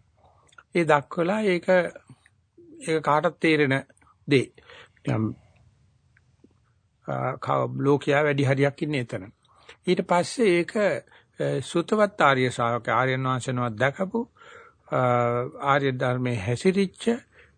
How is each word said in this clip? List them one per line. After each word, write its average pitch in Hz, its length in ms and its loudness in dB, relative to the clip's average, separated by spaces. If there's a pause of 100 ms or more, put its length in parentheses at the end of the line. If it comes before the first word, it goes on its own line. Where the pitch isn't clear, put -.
(680)
ඒ 175 160 0
දක්වලා 165 580 0
ඒක, 180 260 0 (1120)
ඒක 160 220 -2
කාටත් 151 380 0
තේරෙන 151 340 2 (540)
දේ. 139 180 4 (580)
යම්, 113 200 -2 (1800)
අ, 139 60 -6 (220)
කව-, 131 420 -4
ලෝකයා 139 460 2
වැඩි 143 200 0
හරියක් 139 380 0
ඉන්නේ 147 180 -4
එතන. 110 240 -8 (580)
ඊට 175 200 0
පස්සේ 180 500 0
ඒක, 175 240 0
අ, 160 680 -4 (140)
සුතවත් 196 600 0
ආර්ය 135 300 4
ශ්‍රාවක, 117 380 0
ආර්යයන් 131 380 0
වහන්සේනවත් 123 520 -2
දැකපු, 185 420 -2 (680)
අ, 135 120 -2 (640)
ආර්ය 139 280 2
ධර්මයේ 123 460 -2
හැසිරිච්ච, 180 720 -2 (500)